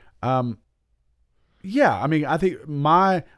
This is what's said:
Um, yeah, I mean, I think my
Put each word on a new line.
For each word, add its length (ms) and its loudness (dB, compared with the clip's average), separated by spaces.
Um, 340 -2
yeah, 320 0
I 60 -4
mean, 200 0
I 120 -2
think 300 -4
my 560 2